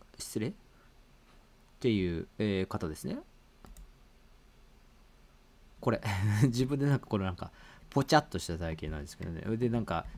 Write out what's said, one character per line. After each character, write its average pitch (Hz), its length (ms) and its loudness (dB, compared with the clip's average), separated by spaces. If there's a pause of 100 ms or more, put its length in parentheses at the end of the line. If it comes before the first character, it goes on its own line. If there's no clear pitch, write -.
(180)
失 - 220 -8
礼。 113 80 -2
っ 190 40 -8 (1300)
て 120 140 4
い 90 260 2
う、 82 80 -6 (120)
え 98 260 2
ー、 - 20 -2
方 92 220 -4
で 78 80 -6
す - 80 -10
ね。 269 160 -6 (2500)
こ 120 120 2
れ。 - 100 0 (200)
<laughs> 104 200 4
自 127 240 4
分 139 140 0
で 139 60 2
な 143 100 4
ん - 20 2
か - 80 -14
こ 107 120 0
れ 95 60 0
な 92 60 0
ん 90 60 -4
か、 - 160 -8 (360)
ぽ 139 140 2
ち 139 120 2
ゃ 151 40 10
っ 147 100 2
と 87 120 -4
し - 80 -8
た 82 100 -4
体 82 160 -2
型 78 140 -6
な 76 100 -4
ん 73 40 -6
で 71 40 -10
す - 100 -16
け 90 80 -10
ど 87 60 -6
ね。 85 260 -4
で、 120 120 2
な 117 100 0
ん 110 80 -2
か 85 200 -2 (120)